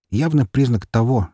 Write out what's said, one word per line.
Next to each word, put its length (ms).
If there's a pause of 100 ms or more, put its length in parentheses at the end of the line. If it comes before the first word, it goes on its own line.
(100)
Явно 360
признак 400
того, 480